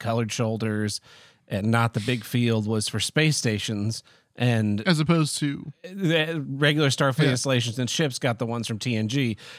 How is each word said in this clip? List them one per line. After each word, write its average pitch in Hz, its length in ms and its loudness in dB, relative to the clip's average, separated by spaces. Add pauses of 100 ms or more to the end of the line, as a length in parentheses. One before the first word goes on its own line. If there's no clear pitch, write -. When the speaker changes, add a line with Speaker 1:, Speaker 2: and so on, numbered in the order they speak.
Speaker 1:
colored 117 320 -2
shoulders 110 680 -2 (480)
and 104 220 -2
not 117 240 4
the 110 60 -2
big 117 240 -2
field 113 420 2
was 107 220 -2
for - 100 -4
space 151 380 0
stations. 107 680 -2 (320)
And 110 520 2
Speaker 2:
As 175 120 4
opposed 160 400 2
to 143 340 -4 (120)
Speaker 1:
the 165 600 0
regular 147 420 2
Starfleet 139 360 2
Speaker 2:
Yeah. 143 60 6
Speaker 1:
installations 123 480 0
and 127 100 -2
ships 151 300 -2
got 123 220 0
the 127 60 -2
ones 117 200 -4
from 110 120 -4
T 120 180 -2
N 110 120 0
G. 117 280 0 (220)